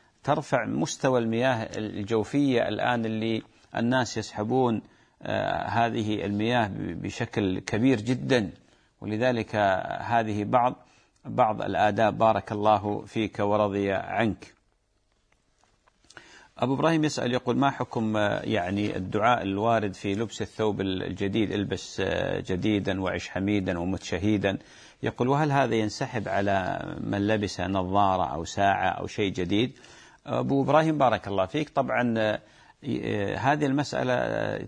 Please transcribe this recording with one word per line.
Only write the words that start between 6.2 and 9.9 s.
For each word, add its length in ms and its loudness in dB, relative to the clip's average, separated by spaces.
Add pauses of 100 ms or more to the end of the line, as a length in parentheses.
المياه 420 0
ب-، 340 -6
بشكل 580 -2
كبير 420 2
جدًا. 500 0 (500)
ولذلك 540 -2 (460)